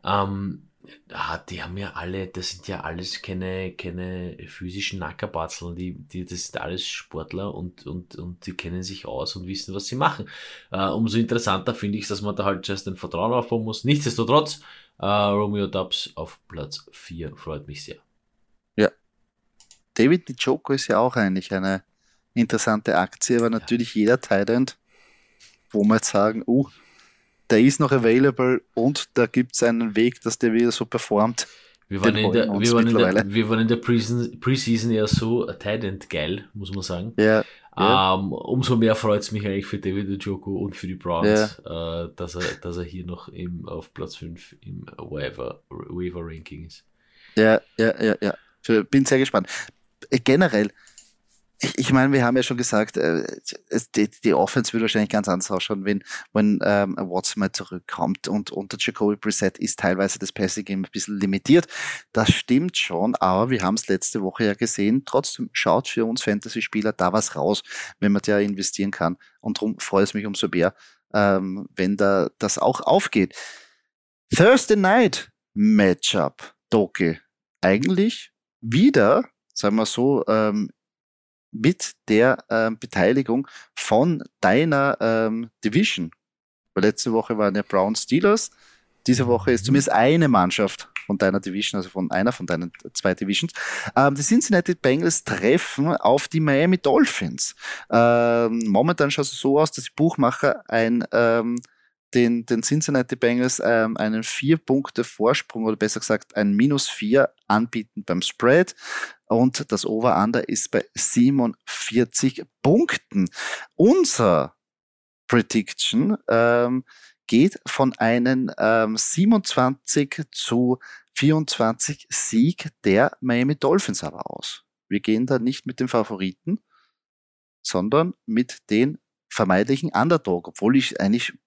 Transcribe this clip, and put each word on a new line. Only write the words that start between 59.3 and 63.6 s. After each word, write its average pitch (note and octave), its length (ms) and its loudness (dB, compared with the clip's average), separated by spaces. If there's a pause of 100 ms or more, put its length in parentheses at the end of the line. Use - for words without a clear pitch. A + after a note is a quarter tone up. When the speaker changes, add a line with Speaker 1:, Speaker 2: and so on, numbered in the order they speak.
Speaker 2:
ist - 220 -6
teilweise F#2+ 400 0
das G2 120 -8
Passing G2 320 -4
Game F#2+ 200 -6
ein - 80 -12
bisschen G#2 280 -8
limitiert. G2+ 480 2 (460)
Das A2 180 2
stimmt D3+ 460 0
schon, F#2 380 -2
aber F#2+ 340 2
wir A#2 120 -2